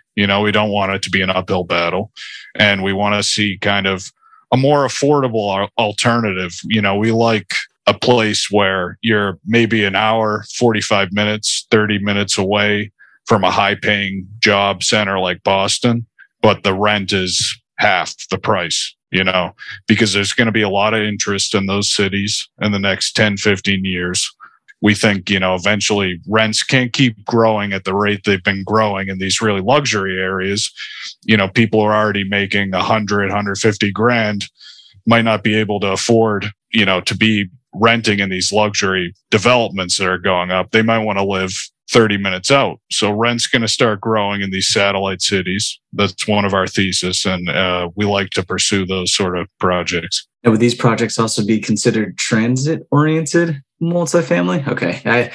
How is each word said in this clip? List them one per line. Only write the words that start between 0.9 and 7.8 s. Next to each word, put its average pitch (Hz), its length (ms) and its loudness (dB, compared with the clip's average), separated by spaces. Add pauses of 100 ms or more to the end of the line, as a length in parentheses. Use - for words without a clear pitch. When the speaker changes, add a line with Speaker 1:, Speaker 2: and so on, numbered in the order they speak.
Speaker 1:
it 98 100 -4
to 92 80 -8
be 95 100 0
an 92 80 -2
uphill 92 340 -2
battle. 87 480 -2 (440)
And 101 260 2
we 98 120 -2
want 101 220 0
to 104 60 0
see 101 400 -2
kind 101 240 0
of 95 260 -2 (400)
a 147 60 2
more 139 300 2
affordable 120 680 0
al-, 101 220 -2
alternative. 104 760 0 (100)
You 107 180 0
know, 98 140 0
we 110 160 2
like 113 420 0 (320)